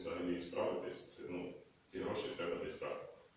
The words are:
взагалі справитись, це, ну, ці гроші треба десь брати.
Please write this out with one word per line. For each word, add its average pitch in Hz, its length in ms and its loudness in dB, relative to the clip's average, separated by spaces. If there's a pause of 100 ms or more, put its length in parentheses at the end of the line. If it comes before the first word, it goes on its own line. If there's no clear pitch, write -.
взагалі 87 400 2
справитись, - 760 0
це, - 140 -8
ну, 90 220 -2 (340)
ці 95 120 -4
гроші - 260 2 (120)
треба 85 280 2
десь - 160 -2
брати. - 260 -2 (300)